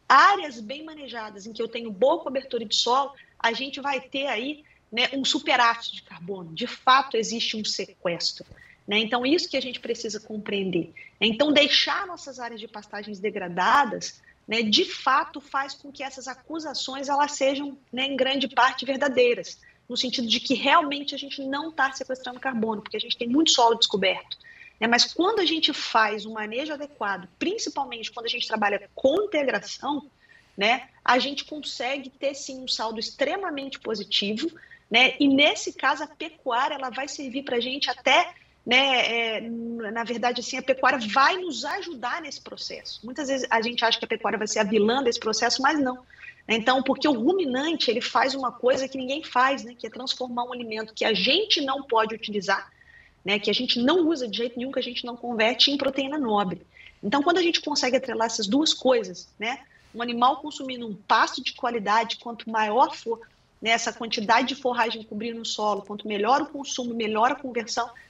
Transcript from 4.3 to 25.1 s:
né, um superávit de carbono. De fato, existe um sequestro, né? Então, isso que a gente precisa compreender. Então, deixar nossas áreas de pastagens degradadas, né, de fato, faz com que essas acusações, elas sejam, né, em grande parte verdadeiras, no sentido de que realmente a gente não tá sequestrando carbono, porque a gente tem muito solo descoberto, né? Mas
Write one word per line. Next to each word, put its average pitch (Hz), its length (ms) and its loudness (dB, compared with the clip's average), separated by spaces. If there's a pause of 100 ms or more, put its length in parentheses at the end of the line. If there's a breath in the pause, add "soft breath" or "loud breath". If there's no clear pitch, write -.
né, 247 220 0
um 269 120 -2
superávit 240 720 2
de - 80 -14
carbono. 175 500 -12
De 220 140 -6
fato, 262 500 4
existe 220 400 -2
um 214 80 -6
sequestro, - 800 -4 (440 loud breath)
né? 208 100 2
Então, 240 260 0
isso 302 240 2
que - 80 -2
a 254 60 -2
gente 247 160 -8
precisa 226 400 -6
compreender. 196 720 -4 (280 loud breath)
Então, 226 320 4
deixar 294 540 4
nossas 285 340 -12
áreas 233 180 -10
de 214 80 -12
pastagens 208 540 -12
degradadas, 190 1000 0 (280 soft breath)
né, 226 140 0
de 220 220 4
fato, 311 560 0
faz 277 340 -6
com 285 180 -20
que - 100 -12
essas 269 240 -12
acusações, 269 800 -8
elas 285 240 2
sejam, 277 460 0 (140)
né, 262 140 -2
em 277 100 -2
grande 262 320 2
parte 254 360 2
verdadeiras, 247 760 2 (280 soft breath)
no 247 80 -8
sentido 240 300 -2
de 226 140 2
que - 140 0
realmente 285 600 2
a 269 40 -8
gente 277 220 -10
não 285 300 -6
tá 269 220 0
sequestrando 254 480 -8
carbono, 220 420 -2
porque - 140 -8
a 214 40 -2
gente 240 160 -6
tem 240 120 -4
muito 302 240 4
solo 226 240 6
descoberto, 190 600 0 (420 loud breath)
né? 220 80 0
Mas 233 260 4